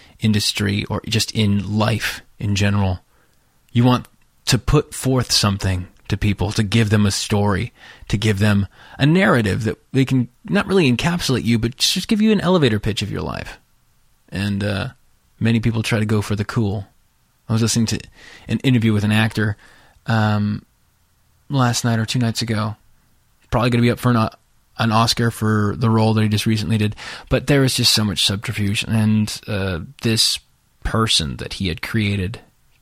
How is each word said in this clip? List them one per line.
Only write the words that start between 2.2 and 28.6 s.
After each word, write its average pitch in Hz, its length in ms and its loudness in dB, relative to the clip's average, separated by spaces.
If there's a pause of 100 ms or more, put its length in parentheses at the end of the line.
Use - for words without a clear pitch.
in 101 160 -2
general. 101 460 0 (720)
You 120 120 4
want 123 240 2 (360)
to 123 140 2
put - 340 0
forth 127 400 -2
something 98 560 0 (200)
to 104 80 -2
people, 98 360 -2
to 113 100 0
give 107 280 2
them 104 160 4
a 98 40 2
story, 101 640 -2 (360)
to - 80 0
give 104 220 0
them 101 280 2 (320)
a 139 80 2
narrative 131 580 2
that 110 140 -4 (140)
they 131 120 2
can 127 240 0 (160)
not 196 220 -2
really 175 240 4
encapsulate 139 540 -2
you, 117 140 2
but 117 180 -4
just - 320 -2
give 208 120 2
you 220 120 4
an 196 80 2
elevator 147 380 2
pitch 101 240 -4
of 98 80 -4
your 92 120 -6
life. 57 360 -8 (680)
And, 101 340 -4
uh, 98 260 -4 (500)
many 113 220 2
people 113 220 0
try 107 160 -2
to 107 80 0
go 104 160 2
for 104 140 -4
the 104 80 -4
cool. 104 420 -2 (600)
I 113 40 -4
was 113 100 2
listening 113 240 2
to - 140 -4 (480)
an 113 120 -2
interview 117 320 2
with 104 120 2
an 107 80 2
actor, 110 440 0 (500)
um, 104 580 0 (840)
last 123 360 0
night 117 140 0
or 113 80 -2
two - 120 -2
nights 117 240 -2
ago. 107 340 -4 (720)
Probably 123 200 2
gonna 117 120 2
be 120 80 4
up - 80 -2
for 123 120 0
an, 113 180 2 (500)
an 117 140 0
Oscar 117 380 2
for 107 460 0
the 113 140 0
role 110 240 4
that 107 80 2
he 107 60 2
just 104 180 0
recently 107 320 0
did, 104 180 -2 (320)
but 131 180 0
there 143 140 4
was 131 140 2
just 117 200 2
so 107 100 2
much 98 200 -2
subterfuge, 104 640 -2